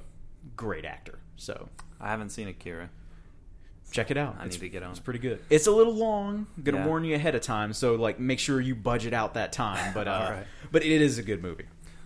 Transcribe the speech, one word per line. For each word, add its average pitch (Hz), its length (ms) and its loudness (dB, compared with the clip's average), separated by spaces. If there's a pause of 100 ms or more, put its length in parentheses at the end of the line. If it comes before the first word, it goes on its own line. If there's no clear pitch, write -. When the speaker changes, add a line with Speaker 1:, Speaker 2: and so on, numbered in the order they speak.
(560)
Speaker 1:
great 95 280 -6
actor, - 340 -12 (180)
so. - 320 -10 (320)
Speaker 2:
I 101 80 -6
haven't 107 220 -4
seen 104 180 -8
Akira. 87 400 -10 (1000)
Speaker 1:
Check 113 200 -2
it 135 60 0
out. 135 220 -2
Speaker 2:
I - 80 -8
Speaker 1:
It's, 90 80 -6
Speaker 2:
need 87 60 -8
to 92 80 -8
get 90 140 -8
on 90 80 -8
Speaker 1:
it's 87 100 -10
Speaker 2:
it. - 40 -14
Speaker 1:
pretty 120 140 -4
good. 120 220 -2 (100)
It's 151 160 8
a 214 60 10
little 226 220 10
long. 208 520 0 (100)
I'm 160 60 -8
gonna 139 160 2
Speaker 2:
Yeah. - 80 2
Speaker 1:
warn 160 180 2
you 160 120 0
ahead 151 180 2
of 117 80 0
time, 107 300 -2
so, 117 240 4
like, 110 220 2
make 127 200 0
sure 135 220 2
you 127 140 0
budget 113 380 0
out 110 220 0
that 107 180 -2
time. 98 400 0
But, 101 160 -2
Speaker 2:
<laughs> - 0 -
Speaker 1:
uh, 98 40 2
Speaker 2:
All 95 180 0
right. 101 160 -6 (260)
Speaker 1:
but 160 120 6
it 156 180 6
is 131 160 4
a 117 40 -4
good 98 200 -2
movie. 87 240 -8 (400)